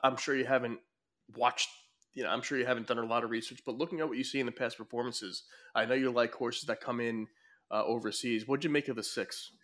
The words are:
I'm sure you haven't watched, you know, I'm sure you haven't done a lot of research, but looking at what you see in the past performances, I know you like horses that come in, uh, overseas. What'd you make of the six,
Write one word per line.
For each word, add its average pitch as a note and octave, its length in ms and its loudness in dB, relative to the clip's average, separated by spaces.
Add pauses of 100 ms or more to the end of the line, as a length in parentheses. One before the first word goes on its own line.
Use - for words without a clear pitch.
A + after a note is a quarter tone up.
I'm C3 120 4
sure C#3 200 0
you C3 80 2
haven't A#2+ 340 2 (580)
watched, A#2+ 320 2 (460)
you C3 80 -4
know, F#2+ 80 0
I'm A#2 120 0
sure - 140 -2
you B2 100 2
haven't A#2 200 0
done A#2 120 0
a A#2 60 -2
lot A#2 200 2
of A2+ 60 -4
research, A#2 360 -6
but A#2+ 100 -4
looking E3+ 240 -4
at D#3 80 0
what A#2+ 100 -4
you C3 60 0
see C3+ 140 -4
in B2+ 80 0
the A#2 60 -4
past B2+ 260 -4
performances, A2+ 640 -4 (320)
I A2+ 100 4
know A#2+ 100 2
you C3 180 4
like A#2 200 4
horses A#2+ 320 -2
that A2 160 -2
come A#2+ 200 -2
in, A2+ 260 -2 (440)
uh, G#2+ 140 2
overseas. A2+ 640 0
What'd C#3 180 2
you E3 60 2
make D3 180 2
of B2+ 80 -2
the A2+ 60 -4
six, - 480 -6 (120)